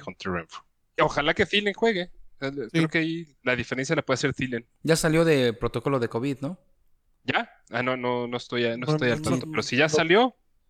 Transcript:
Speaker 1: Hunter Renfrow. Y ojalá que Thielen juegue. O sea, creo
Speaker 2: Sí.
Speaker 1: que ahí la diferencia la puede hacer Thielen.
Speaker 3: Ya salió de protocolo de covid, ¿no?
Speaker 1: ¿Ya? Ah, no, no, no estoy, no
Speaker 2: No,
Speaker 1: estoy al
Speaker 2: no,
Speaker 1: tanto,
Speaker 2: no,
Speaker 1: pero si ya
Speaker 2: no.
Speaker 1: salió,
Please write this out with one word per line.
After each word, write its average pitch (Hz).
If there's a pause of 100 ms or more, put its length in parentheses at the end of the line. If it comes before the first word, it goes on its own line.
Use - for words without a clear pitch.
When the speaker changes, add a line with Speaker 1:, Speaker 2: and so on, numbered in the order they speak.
Speaker 1:
Hunter 95
Renfrow. 85 (340)
Y 165
ojalá 151
que 196
Thielen 202
juegue. 196 (240)
O -
sea, 139
creo 135
Speaker 2:
Sí. 165
Speaker 1:
que 165
ahí 160
la 123
diferencia 131
la 151
puede 135
hacer 131
Thielen. 123 (180)
Speaker 3:
Ya 156
salió 160
de 135
protocolo 120
de 117
covid, 127
¿no? 156 (640)
Speaker 1:
¿Ya? 190 (180)
Ah, 120
no, 127
no, 123
no 120
estoy, 120
no 117
Speaker 2:
No, 127
Speaker 1:
estoy 135
al 107
Speaker 2:
no, 107
Speaker 1:
tanto, 123
Speaker 2:
no, -
Speaker 1:
pero 110
si 123
ya 139
Speaker 2:
no. 156
Speaker 1:
salió, 170 (340)